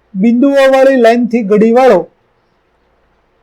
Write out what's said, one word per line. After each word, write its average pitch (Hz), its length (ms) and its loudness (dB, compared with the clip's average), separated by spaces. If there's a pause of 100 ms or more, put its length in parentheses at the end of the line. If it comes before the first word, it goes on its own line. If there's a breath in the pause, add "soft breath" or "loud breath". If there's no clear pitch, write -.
(160)
બિંદુઓવાળી 269 800 0
લાઇનથી 240 480 -2
ગડી 214 280 0
વાળો. 233 360 0 (1400)